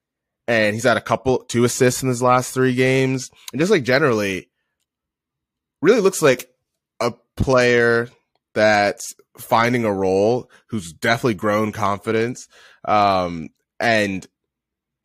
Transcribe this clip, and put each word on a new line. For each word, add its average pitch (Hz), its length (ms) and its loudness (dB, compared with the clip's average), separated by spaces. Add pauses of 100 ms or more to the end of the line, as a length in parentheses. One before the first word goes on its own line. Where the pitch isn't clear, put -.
(460)
And 110 280 0
he's 113 100 -6
had 117 140 2
a - 40 -4
couple, 123 440 -2
two 120 180 0
assists 127 400 0
in 131 60 -2
his 120 120 -6
last 127 320 0
three 127 220 0
games. 131 560 -2 (220)
And 131 80 -4
just, 185 100 0
like, 165 120 2
generally, 110 680 0 (1300)
really 208 200 4
looks 185 200 0
like 131 320 0 (460)
a 117 140 -2 (240)
player 120 720 2 (440)
that's 104 600 0 (220)
finding 117 480 0
a 104 60 0
role, 98 600 0 (160)
who's 85 240 -8
definitely 117 440 -2
grown 107 360 -2
confidence. 110 760 -4 (380)
Um, 92 640 0 (300)
and 104 480 -2 (760)